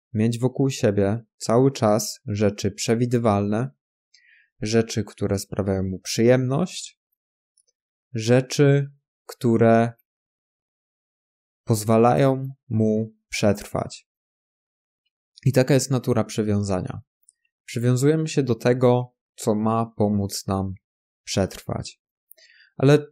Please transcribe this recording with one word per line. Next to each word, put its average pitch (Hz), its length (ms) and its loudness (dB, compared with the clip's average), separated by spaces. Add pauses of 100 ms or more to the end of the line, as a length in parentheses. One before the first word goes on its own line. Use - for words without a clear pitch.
(140)
mieć 113 260 0
wokół 127 300 -2
siebie 104 560 0 (120)
cały 131 340 2
czas 107 540 -2
rzeczy 104 460 -2
przewidywalne, 117 960 0 (920)
rzeczy, 113 420 -2
które 98 360 -4
sprawiają 95 440 -4
mu 95 160 -6
przyjemność, 127 1000 -2 (1120)
rzeczy, 135 800 2 (340)
które 117 680 2 (1700)
pozwalają 127 840 2 (200)
mu 110 440 -2 (160)
przetrwać. - 800 -4 (1400)
I 131 60 0
taka 131 220 2
jest 131 180 0
natura 120 320 0
przywiązania. 101 800 -4 (640)
Przywiązujemy 131 640 0
się 151 160 -2
do 117 120 0
tego, 123 600 0 (200)
co 110 200 -2
ma 113 420 -2
pomóc 104 500 -2
nam 95 260 -4 (500)
przetrwać. - 800 -6 (760)
Ale 147 340 4